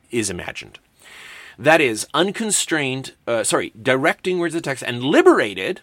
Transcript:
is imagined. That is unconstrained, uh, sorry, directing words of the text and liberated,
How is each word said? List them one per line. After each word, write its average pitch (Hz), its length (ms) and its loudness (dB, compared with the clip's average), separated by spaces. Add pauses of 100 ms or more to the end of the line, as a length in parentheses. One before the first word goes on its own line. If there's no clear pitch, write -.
is 107 220 -2
imagined. - 480 -12 (800)
That 151 220 4
is 113 340 -2
unconstrained, 156 1000 -2 (140)
uh, 117 160 -2
sorry, 110 360 -2
directing 143 600 0
words 170 160 -4
of 165 80 -6
the 156 60 -6
text 131 140 -6
and 120 200 -6
liberated, 147 800 4